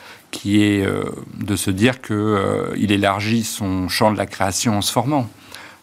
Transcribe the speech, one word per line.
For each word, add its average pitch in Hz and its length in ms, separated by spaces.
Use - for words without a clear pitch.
qui 104 320
est, 101 240
euh, 98 180
de 101 160
se 101 140
dire 113 300
que, - 140
euh, 101 640
il 101 160
élargit 101 500
son 92 460
champ 107 240
de 98 60
la 98 80
création 101 520
en - 20
se - 120
formant. 127 340